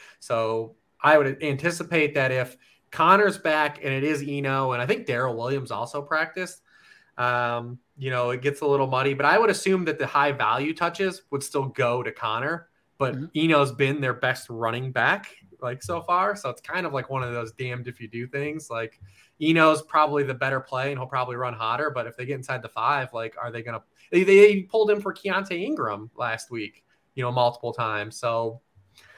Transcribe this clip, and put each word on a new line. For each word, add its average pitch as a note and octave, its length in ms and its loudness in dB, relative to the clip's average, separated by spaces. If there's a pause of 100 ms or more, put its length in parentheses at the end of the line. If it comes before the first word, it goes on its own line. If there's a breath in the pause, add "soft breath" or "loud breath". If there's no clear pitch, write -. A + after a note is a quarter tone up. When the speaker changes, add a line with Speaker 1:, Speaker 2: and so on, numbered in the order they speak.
(220 loud breath)
Speaker 1:
So A2+ 560 -4 (240)
I D3+ 180 8
would C#3 240 0
anticipate D#3 720 0
that C3 160 2
if B2+ 260 -4 (360 soft breath)
Connor's G3 460 4
back D3+ 440 0
and C3+ 100 -2
it C3+ 120 -2
is D3 200 -2
Eno, C3+ 480 -2
and B2 100 -2
I B2+ 40 -4
think A#3 200 -2
Darrell B2 300 -2
Williams B2+ 360 -4
also A#2+ 300 -6
practiced, E3 580 -4 (580 soft breath)
um, B2 600 -2 (180)
you C3 140 -8
know, B2 200 0
it B2+ 120 -6
gets C#3 180 -2
a D3+ 60 0
little C#3 200 4
muddy, C3 280 0
but C#3 120 0
I F3 120 6
would A3+ 120 4
assume F#3+ 360 0
that D#3 120 -2
the C3 80 -2
high C#3+ 260 2
value B2+ 400 0
touches F3 580 -4
would C#3 120 -4
still C#3 240 -2
go B2 360 0
to A2+ 100 -8
Connor, C3 560 -4 (280)
but C3 180 0
Speaker 2:
Mm-hmm. C3 100 -8 (120)
Speaker 1:
Eno's D3+ 360 4
been C3+ 280 0
their B2+ 140 0
best B2+ 340 -2
running A#2+ 440 -4
back, C#3+ 420 0 (260)
like, B2+ 220 -8
so E3+ 180 -6
far. F#3+ 360 0
So C#3+ 120 -8
it's B2 120 -10
kind F3 260 -6
of D3 60 -8
like C3+ 180 -6
one C3 120 -2
of A#2+ 100 -6
those A#2 200 -6
damned B2 360 -8
if A#2 120 -14
you A2+ 80 -14
do A#2 180 -8
things. D3 440 -8
Like, A2+ 280 -8 (420 soft breath)
Eno's D#3 420 6
probably D3 400 2
the C3 120 -4
better C3+ 260 -2
play C3 300 -4
and C3+ 80 -6
he'll C3 100 -8
probably B2+ 280 -4
run B2 160 -6
hotter, A#2 380 -2
but B2 160 -4
if A#2 100 -16
they B2+ 80 -10
get C#3 120 -6
inside C3 260 -8
the A2 60 -14
five, B2+ 440 -2
like, A2+ 280 -8
are A#2+ 120 -8
they A2+ 100 -10
gonna, A#2 200 -10 (280 soft breath)
they, F3+ 140 4
they G3 380 10
pulled G#3+ 280 2
him G#3 100 2
for G3 120 -4
Keontae F#3+ 500 -4
Ingram A2+ 540 -6
last A#2 340 -6
week, A2 340 -10 (300)
you C3 80 -4
know, B2 100 -2
multiple A#2+ 400 0
times. A2 440 -4
So A#2 440 -4 (580 loud breath)